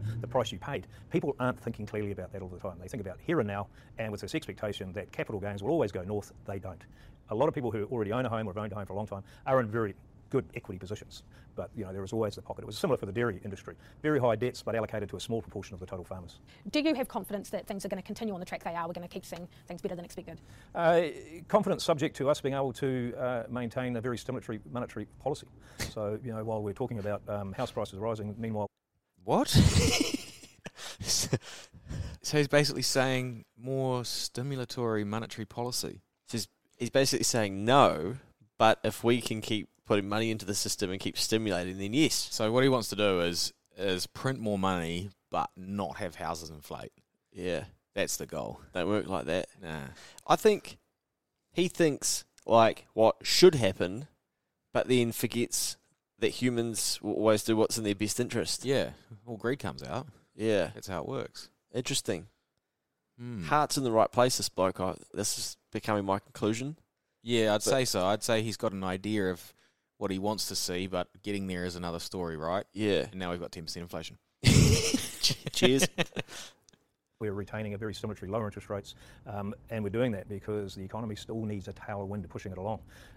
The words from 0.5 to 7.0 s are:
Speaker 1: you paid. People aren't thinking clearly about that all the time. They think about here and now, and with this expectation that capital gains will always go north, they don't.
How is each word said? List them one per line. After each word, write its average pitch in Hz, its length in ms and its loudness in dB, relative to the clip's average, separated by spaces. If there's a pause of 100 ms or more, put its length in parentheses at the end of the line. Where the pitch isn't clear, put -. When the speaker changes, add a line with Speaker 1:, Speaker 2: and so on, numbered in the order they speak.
Speaker 1:
you 98 80 -8
paid. 143 260 -8 (240)
People 151 300 0
aren't 127 200 0
thinking 113 260 -8
clearly 104 260 -4
about 92 200 -10
that 98 100 -8
all 92 60 -8
the 90 120 -12
time. 90 200 -8
They 92 80 -12
think 110 140 -2
about 92 180 -4
here 165 200 2
and 107 80 4
now, 101 200 -2 (300)
and 110 140 -2
with 101 100 -4
this 101 140 -4
expectation 98 580 -4
that 92 180 -8
capital 113 280 -4
gains 101 240 -4
will 113 80 2
always 135 200 2
go 95 120 -6
north, 101 280 -6 (140)
they 98 140 -6
don't. 92 240 -12 (460)